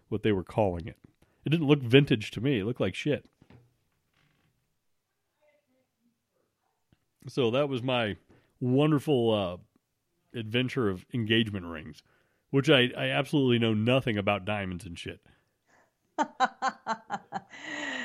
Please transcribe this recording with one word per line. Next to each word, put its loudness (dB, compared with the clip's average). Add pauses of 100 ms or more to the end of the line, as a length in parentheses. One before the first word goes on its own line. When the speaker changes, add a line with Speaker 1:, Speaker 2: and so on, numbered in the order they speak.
Speaker 1:
what -6
they 4
were 0
calling -2
it. -16 (500)
It -2
didn't 0
look 0
vintage 4
to -8
me. 0
It -2
looked -4
like -2
shit. -2 (4000)
So 0
that 0
was -4
my -2 (440)
wonderful, 2
uh, -2 (840)
adventure -2
of -4
engagement 0
rings, -14 (480)
which 2
I, 6
I -4
absolutely 2
know 2
nothing 2
about 0
diamonds -6
and -12
shit. -12 (1000)
Speaker 2:
<laughs> 0 (1800)